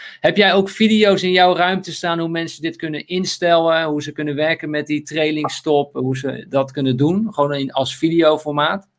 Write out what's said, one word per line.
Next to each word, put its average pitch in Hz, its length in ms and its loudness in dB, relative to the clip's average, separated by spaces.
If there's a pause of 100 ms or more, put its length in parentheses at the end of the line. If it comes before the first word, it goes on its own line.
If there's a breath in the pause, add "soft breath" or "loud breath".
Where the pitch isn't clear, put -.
(200 loud breath)
Heb 175 180 2
jij 196 160 4
ook 196 160 2
video's 208 540 4
in 185 80 0
jouw 180 240 6
ruimte 180 380 -2
staan 170 260 -4
hoe 165 100 -2
mensen 165 320 -6
dit 165 140 -6
kunnen 151 320 -8
instellen, 170 760 2
hoe 151 180 -4
ze 147 100 -10
kunnen 151 240 -6
werken 160 340 -2
met 147 180 -4
die 151 140 -2
trailing 151 500 -2
stop, 143 420 -2
hoe 131 240 -4
ze - 320 -8
dat 180 220 0
kunnen 131 260 0
doen, 190 360 0
gewoon 143 200 0
in, 139 180 -4
als 135 260 -2
videoformaat? 156 1000 2